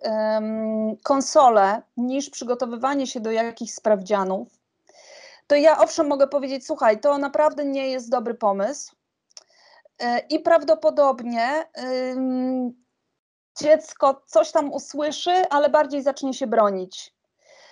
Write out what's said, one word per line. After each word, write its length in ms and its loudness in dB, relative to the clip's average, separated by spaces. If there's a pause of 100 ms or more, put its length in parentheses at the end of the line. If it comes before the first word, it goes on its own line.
em, 1000 -2
konsolę 800 4 (140)
niż 340 -4
przygotowywanie 760 -4
się 140 -8
do 100 -6
jakichś 420 -6
sprawdzianów, 760 -2 (960)
to 80 2
ja 240 6
owszem 280 2
mogę 200 2
powiedzieć: 400 -6
Słuchaj, 340 2
to 180 2
naprawdę 460 0
nie 240 -4
jest 220 -6
dobry 240 -2
pomysł, 600 -4 (1040)
e, 200 -2
i 220 -4
prawdopodobnie, 1200 2 (140)
ym, 920 -4 (880)
dziecko 680 2
coś 260 2
tam 200 0
usłyszy, 800 -2
ale 200 2
bardziej 320 2
zacznie 320 -4
się 120 -6
bronić. 720 -2 (540)